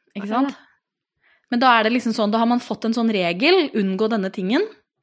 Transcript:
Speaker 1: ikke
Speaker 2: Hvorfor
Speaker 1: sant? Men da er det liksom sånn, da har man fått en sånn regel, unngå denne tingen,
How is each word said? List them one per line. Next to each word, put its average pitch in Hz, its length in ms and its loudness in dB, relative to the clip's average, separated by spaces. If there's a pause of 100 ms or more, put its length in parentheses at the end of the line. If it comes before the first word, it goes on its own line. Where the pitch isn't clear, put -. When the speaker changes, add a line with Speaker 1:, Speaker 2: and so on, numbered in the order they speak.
(160)
Speaker 1:
ikke 202 80 -10
Speaker 2:
Hvorfor 233 240 -2
Speaker 1:
sant? - 100 -12 (920)
Men 240 80 0
da 247 180 4
er 220 60 4
det 220 100 2
liksom 233 220 -2
sånn, 208 160 0
da 226 80 0
har 233 80 2
man 240 160 0
fått - 220 -8
en 226 100 0
sånn 226 160 0
regel, 208 640 2
unngå 196 340 0
denne 190 220 -2
tingen, 220 320 -2 (400)